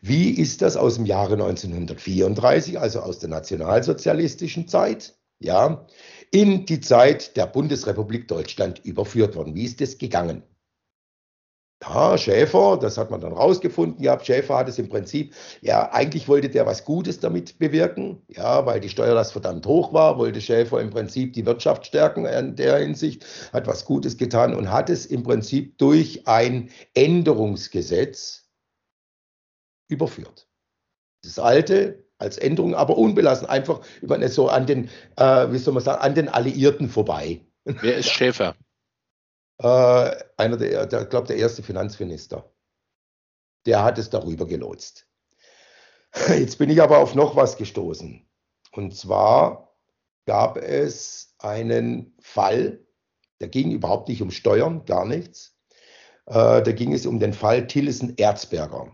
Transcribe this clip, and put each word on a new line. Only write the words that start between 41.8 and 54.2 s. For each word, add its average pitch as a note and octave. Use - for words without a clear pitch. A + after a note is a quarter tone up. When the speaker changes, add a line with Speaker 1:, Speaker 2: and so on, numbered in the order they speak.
Speaker 1:
Der G#2
hat A2+
es G#2
darüber E2+
gelotst. -
Jetzt C#3
bin C#3
ich D#3
aber D3
auf C#3
noch C#3
was C3+
gestoßen. E2
Und G2
zwar G#2
gab A2
es -
einen A#2
Fall, G#2+
der F2
ging D3+
überhaupt A2+
nicht A2+